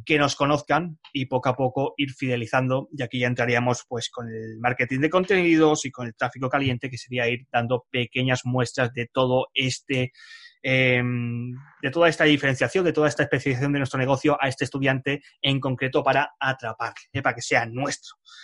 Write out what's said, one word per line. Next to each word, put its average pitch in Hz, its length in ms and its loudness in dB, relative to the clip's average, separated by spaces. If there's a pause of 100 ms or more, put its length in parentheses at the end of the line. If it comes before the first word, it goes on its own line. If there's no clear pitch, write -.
que 151 120 2
nos 143 180 2
conozcan 151 640 0 (120)
y 135 140 -4
poco 131 240 -2
a 123 80 0
poco 135 400 -2
ir 143 140 -2
fidelizando, 127 840 -2
y 135 80 -6
aquí 123 160 -6
ya 123 80 2
entraríamos, 120 600 2
pues, 117 220 -8
con 117 200 -12
el 110 300 -12
marketing 123 400 -2
de 156 100 2
contenidos 170 760 4
y 131 60 -6
con 123 160 -8
el 113 80 -10
tráfico 127 340 -4
caliente, 135 400 0
que 127 80 -10
sería 123 300 -4
ir 123 240 -4
dando 120 380 0
pequeñas 127 560 0
muestras 123 480 0
de 120 180 -6
todo 127 420 2
este, 131 580 -2 (520)
em, 123 880 0 (300)
de 135 100 -4
toda 170 180 6
esta 160 160 0
diferenciación, 143 580 2
de 170 80 2
toda 151 160 4
esta 147 160 0
especialización 139 500 0
de 143 60 0
nuestro 131 200 -2
negocio 135 420 2
a 139 80 0
este 131 160 -4
estudiante 135 560 -2 (200)
en 139 180 0
concreto 135 440 -2
para 139 360 2
atraparle, 117 640 -6 (100)
¿eh? 139 80 -4
Para 127 140 0
que 123 60 -12
sea 120 260 0
nuestro. 131 480 -6 (280)